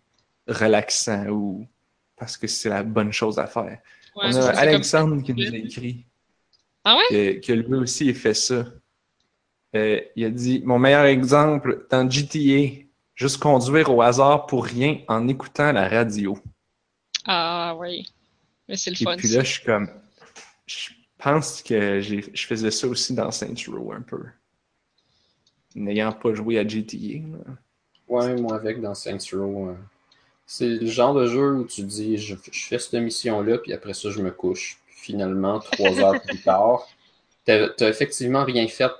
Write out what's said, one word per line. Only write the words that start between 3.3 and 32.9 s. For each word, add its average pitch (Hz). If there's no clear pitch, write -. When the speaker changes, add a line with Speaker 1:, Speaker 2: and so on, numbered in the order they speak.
Speaker 1:
à -
faire. 101
Speaker 2:
Ouais, 202
Speaker 1:
On -
Speaker 2:
c'est 127
Speaker 1:
a 127
Speaker 2:
ça, 127
c'est 123
comme -
Speaker 1:
Alexandre 156
Speaker 2:
ça. 135
Speaker 1:
qui 135
nous 117
a 117
écrit 120
Speaker 2:
Ah 220
ouais ? 359
Speaker 1:
que, -
que 123
lui 117
aussi, 131
il 123
fait 110
ça. 120
Euh, 107
il 113
a 110
dit, « 123
Mon 123
meilleur 139
exemple, 139
dans 127
G 139
T 143
A, 139
juste 139
conduire 143
au 117
hasard 139
pour 123
rien 123
en 113
écoutant 139
la 95
radio. » 104
Speaker 2:
Ah 170
oui. 175
Mais 190
c'est -
le -
Speaker 1:
Et -
Speaker 2:
fun, 175
Speaker 1:
puis 180
Speaker 2:
ça. 110
Speaker 1:
là, 135
je 127
suis -
comme, 104
je -
pense 147
que 101
j'ai, 101
je -
faisais 110
ça -
aussi 123
dans 113
Saints -
Row 110
un 104
peu. -
N'ayant 104
pas 113
joué 110
à 107
G 107
T 110
A, 156
là. -
Speaker 3:
Ouais, 123
moi 113
avec 110
dans 107
Saints 98
Row, 98
euh, -
c'est -
le 113
genre 120
de 135
jeu 135
où 127
tu -
dis, « 107
Je, 104
je -
fais 120
cette -